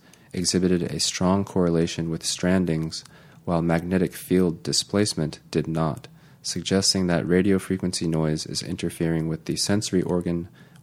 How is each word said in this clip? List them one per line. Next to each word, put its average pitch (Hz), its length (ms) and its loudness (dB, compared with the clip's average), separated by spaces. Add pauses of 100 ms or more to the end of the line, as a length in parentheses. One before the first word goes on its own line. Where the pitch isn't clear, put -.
(340)
exhibited 90 500 2
a 85 160 -4
strong 92 440 0
correlation 85 680 0
with 80 120 -4
strandings, 82 800 0 (420)
while 85 160 0
magnetic 85 520 2
field 90 480 0
displacement 78 800 -2 (100)
did 78 180 0
not, 80 400 -2 (360)
suggesting 95 640 0
that 85 200 2
radio 92 300 4
frequency 92 500 -2
noise 78 380 0
is - 160 -8
interfering 82 680 -2
with 80 180 -6
the 78 100 -4
sensory 101 480 0
organ 87 440 -2 (360)